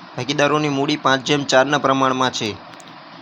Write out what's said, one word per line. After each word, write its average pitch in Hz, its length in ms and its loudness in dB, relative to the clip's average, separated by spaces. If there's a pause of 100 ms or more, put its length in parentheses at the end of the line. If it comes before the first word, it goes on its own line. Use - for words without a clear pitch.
(160)
ભાગીદારોની 143 520 0
મૂડી 143 280 -2
પાંચ 135 280 0
જેમ 143 200 0
ચારના 135 340 4
પ્રમાણમાં 131 540 2
છે. 110 200 -4 (680)